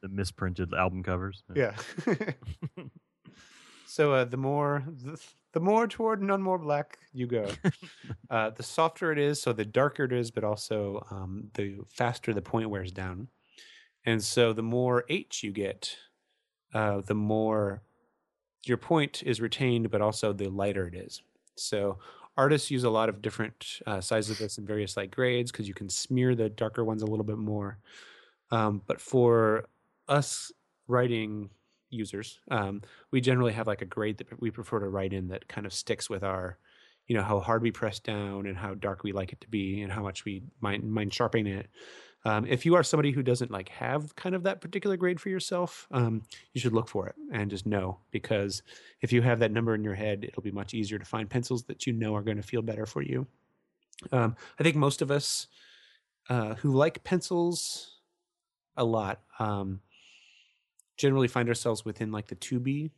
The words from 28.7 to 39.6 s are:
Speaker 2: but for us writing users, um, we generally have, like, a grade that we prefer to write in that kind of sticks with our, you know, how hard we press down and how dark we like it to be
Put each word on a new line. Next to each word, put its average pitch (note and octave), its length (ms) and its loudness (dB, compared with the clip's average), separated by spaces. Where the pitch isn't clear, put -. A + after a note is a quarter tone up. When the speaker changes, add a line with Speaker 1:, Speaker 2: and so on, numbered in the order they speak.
Speaker 2:
but - 160 -2
for A#2 680 6
us - 440 0
writing A2 600 0
users, G#2+ 480 -8
um, G2+ 320 -2
we C3 100 4
generally B2 340 4
have, A2 120 -2
like, G#2 160 0
a G2 40 -6
grade G#2+ 340 -4
that - 200 -14
we A2+ 120 -2
prefer A2 280 -4
to G2+ 80 -2
write F#2+ 240 -2
in F#2+ 180 -4
that - 180 -8
kind G#2 180 -8
of F#2+ 80 -10
sticks - 340 -4
with G2 160 -4
our, F#2 360 -4
you A#2+ 80 2
know, G2+ 80 2
how G#2 160 2
hard A2+ 240 2
we A2+ 80 2
press G#2+ 280 -4
down G2+ 460 -4
and G2 100 -6
how G2 200 -6
dark G2 280 -6
we G2+ 80 -4
like F#2+ 220 -4
it - 80 -18
to - 80 -20
be G2 320 -2